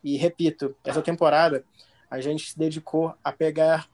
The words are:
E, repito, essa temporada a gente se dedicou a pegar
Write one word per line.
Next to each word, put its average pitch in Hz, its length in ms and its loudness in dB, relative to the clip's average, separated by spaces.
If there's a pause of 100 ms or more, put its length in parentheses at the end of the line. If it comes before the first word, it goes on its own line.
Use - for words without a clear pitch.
E, 143 140 -4
repito, 156 580 -2 (100)
essa 143 180 -4
temporada 156 600 2 (460)
a 131 100 -8
gente 147 300 -4
se - 80 -16
dedicou 160 640 -2
a 143 100 -4
pegar 160 600 0